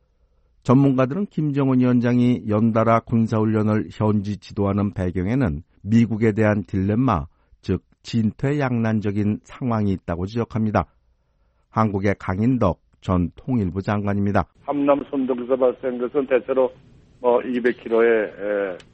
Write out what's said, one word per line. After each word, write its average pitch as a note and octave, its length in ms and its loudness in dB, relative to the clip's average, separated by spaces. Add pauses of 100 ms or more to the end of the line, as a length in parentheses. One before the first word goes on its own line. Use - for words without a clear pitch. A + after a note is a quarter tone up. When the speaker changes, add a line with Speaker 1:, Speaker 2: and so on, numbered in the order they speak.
(640)
Speaker 1:
전문가들은 C3+ 640 2
김정은 C#3 520 0
위원장이 B2 720 2
연달아 A2+ 520 2
군사훈련을 G#2+ 920 0
현지 G#2 460 -2
지도하는 G2+ 560 -2
배경에는 F#2 680 -2 (180)
미국에 A2 500 2
대한 G#2 320 2
딜레마, G2+ 640 0 (340)
즉 F#2 220 -4 (180)
진퇴양난적인 A2 1400 -2
상황이 A2 480 -2
있다고 F2 340 -4
지적합니다. G#2+ 640 -2 (840)
한국의 G2+ 500 0
강인덕 G#2+ 600 -2 (200)
전 F2+ 340 0
통일부 G2 460 -4
장관입니다. G2+ 640 -2 (200)
Speaker 2:
함남 C#3+ 440 0
선덕에서 B2+ 460 -2
발생한 B2+ 440 -2
것은 B2 280 -4
대체로 B2+ 440 0 (480)
뭐 A#2+ 220 2
이백 B2 400 -2
킬로의, A2+ 440 2
에, G2 520 -4 (160)